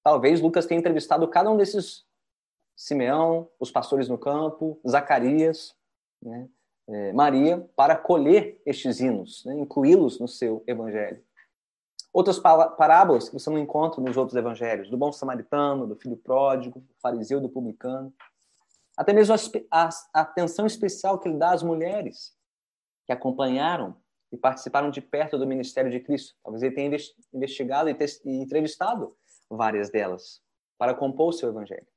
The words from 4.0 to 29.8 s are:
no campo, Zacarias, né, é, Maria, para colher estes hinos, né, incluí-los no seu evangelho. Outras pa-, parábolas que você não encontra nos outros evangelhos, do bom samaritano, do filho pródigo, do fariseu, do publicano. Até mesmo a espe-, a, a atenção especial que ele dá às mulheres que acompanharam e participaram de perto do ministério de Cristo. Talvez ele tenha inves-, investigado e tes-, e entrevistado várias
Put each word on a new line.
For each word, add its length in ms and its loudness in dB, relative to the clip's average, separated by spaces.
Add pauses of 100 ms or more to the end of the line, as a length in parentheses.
no 80 -2
campo, 720 -4
Zacarias, 880 0 (480)
né, 260 -16 (380)
é, 260 -6
Maria, 640 2
para 200 6
colher 680 4
estes 340 -4
hinos, 460 -4
né, 140 -8
incluí-los 600 4
no 80 -8
seu 380 -6
evangelho. 560 -6 (920)
Outras 280 2
pa-, 300 8
parábolas 600 6
que 80 -14
você 140 -6
não 80 -2
encontra 420 -2
nos 160 -2
outros 180 -2
evangelhos, 540 -4
do 80 -6
bom 140 0
samaritano, 760 -4
do 100 -10
filho 220 -12
pródigo, 640 0
do 200 -20
fariseu, 400 -4
do 100 -6
publicano. 600 -10 (880)
Até 160 2
mesmo 200 6
a 20 6
espe-, 340 -6
a, 200 2 (240)
a 80 4
atenção 440 -2
especial 540 -2
que 80 -8
ele 100 -4
dá 140 2
às 100 0
mulheres 760 -6 (680)
que 80 -4
acompanharam 840 -2 (360)
e 60 -14
participaram 520 -2
de 120 -8
perto 360 -4
do 80 -2
ministério 460 -4
de 80 -6
Cristo. 440 -6
Talvez 200 -8
ele 100 -2
tenha 140 -4
inves-, 260 -6 (180)
investigado 580 -4
e 40 -2
tes-, 320 -6
e 160 -4
entrevistado 760 -4 (340)
várias 400 -2